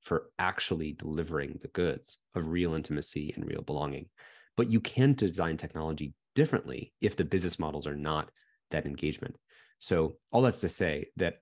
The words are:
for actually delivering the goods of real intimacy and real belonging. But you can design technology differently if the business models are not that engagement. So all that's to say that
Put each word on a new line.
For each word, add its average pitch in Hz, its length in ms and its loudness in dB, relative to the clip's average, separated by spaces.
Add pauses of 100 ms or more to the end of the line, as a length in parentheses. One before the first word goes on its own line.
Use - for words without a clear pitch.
for - 360 -2
actually 82 540 -2
delivering 76 720 -4
the - 80 -12
goods - 480 -2 (180)
of 82 140 -2
real 85 240 2
intimacy 76 640 -4
and 78 100 -6
real - 140 -6
belonging. 71 480 -4 (480)
But 117 120 2
you 113 120 6
can 135 320 6
design 85 420 2
technology 78 580 -6 (220)
differently - 640 2
if 104 160 2
the 95 80 2
business 90 340 0
models 76 300 -4
are 73 80 -4
not 76 340 -2 (420)
that 76 140 -2
engagement. 73 520 -4 (440)
So 82 360 2 (160)
all 120 80 6
that's 127 180 4
to 92 80 0
say 78 480 0
that 90 260 0